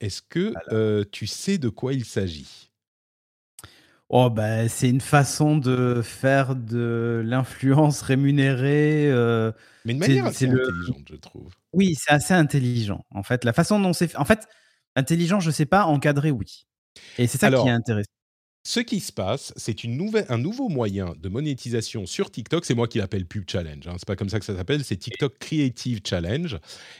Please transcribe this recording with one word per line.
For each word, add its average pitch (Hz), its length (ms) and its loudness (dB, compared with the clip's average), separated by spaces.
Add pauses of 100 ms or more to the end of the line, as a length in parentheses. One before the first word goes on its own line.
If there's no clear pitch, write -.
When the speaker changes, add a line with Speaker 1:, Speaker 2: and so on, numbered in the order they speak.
Speaker 1:
Est-ce 101 200 -8
que, 196 320 -4
Speaker 2:
Voilà. 82 200 -10
Speaker 1:
euh, 107 380 2
tu - 180 -10
sais - 300 -2
de 127 100 -2
quoi 131 260 -4
il 127 100 -2
s'agit ? 85 680 -8 (1400)
Speaker 2:
Oh, 127 200 6
bah, 110 400 0
c'est 127 220 0
une 131 100 2
façon 151 560 4
de 123 460 2
faire 135 540 0
de 117 680 -2
l'influence 135 800 2
rémunérée, 143 1080 2
euh, 117 420 2 (320)
Speaker 1:
Mais 117 100 -2
de 143 80 -2
Speaker 2:
c'est, 160 60 2
Speaker 1:
manière 131 160 4
Speaker 2:
c'est 123 60 -2
Speaker 1:
assez 131 180 0
Speaker 2:
le 127 180 4
Speaker 1:
intelligente, 87 420 -6
je - 80 -18
trouve. - 380 -20 (180)
Speaker 2:
Oui, 180 240 4
c'est - 160 -2
assez 147 220 2
intelligent, 123 680 0 (100)
en 101 80 -6
fait. 123 220 -2
La 117 80 2
façon 190 260 2
dont 190 140 2
c'est 165 160 0
fait... - 100 -12
en 143 60 0
fait, 220 240 0 (480)
intelligent, 170 420 2
je 160 140 0
sais 147 140 0
pas, 196 180 4
encadré, 147 480 2
oui. - 340 -8 (520)
Et 123 100 4
c'est 135 100 -4
ça - 80 4
Speaker 1:
Alors, 131 160 6
Speaker 2:
qui 127 60 4
est 120 40 4
intéressant. 113 380 0 (560)
Speaker 1:
ce - 140 -2
qui 240 180 -2
se - 140 -8
passe, 107 420 -4
c'est - 300 -8
une 117 120 -6
nouvelle, 214 320 -2
un 120 100 0
nouveau 226 300 -2
moyen 98 480 -2
de 85 120 -8
monétisation 117 760 -6
sur - 280 -6
TikTok. 151 320 -4
C'est 139 100 0
moi 120 140 2
qui 117 100 -4
l'appelle 95 280 -2
Pub 101 220 -8
Challenge, 76 380 -6
hein. 87 100 -10
C'est - 120 -12
pas 98 80 -4
comme 98 120 -4
ça 107 120 -2
que - 40 -8
ça 98 120 -6
s'appelle, 135 260 -2
c'est 110 140 -6
TikTok - 420 -6
Creative 127 640 -2
Challenge. 101 540 -4 (420)